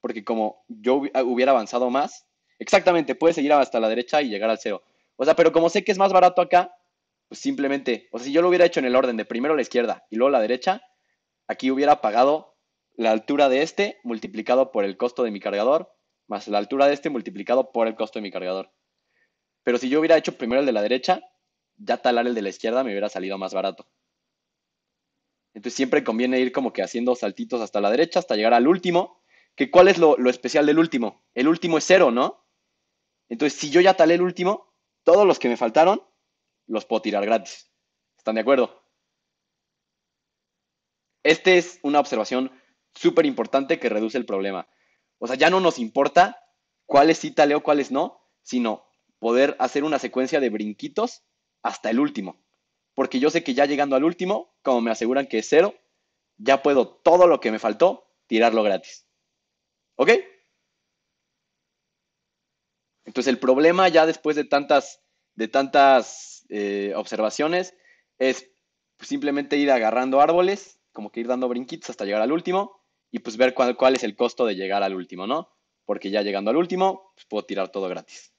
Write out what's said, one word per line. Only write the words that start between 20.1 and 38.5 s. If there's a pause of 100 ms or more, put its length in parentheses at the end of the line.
hecho
primero
el
de
la
derecha, (540)
ya
talar
el
de
la
izquierda
me
hubiera
salido
más
barato. (1700)
Entonces
siempre
conviene
ir
como
que
haciendo
saltitos
hasta
la
derecha,
hasta
llegar
al
último, (340)
que
¿cuál
es
lo,
lo
especial
del
último? (100)
El
último
es
cero,
¿no? (840)
Entonces,
si
yo
ya
talé
el
último, (300)
todos
los
que
me
faltaron, (640)
los
puedo
tirar
gratis. (460)
¿Están
de
acuerdo? (2500)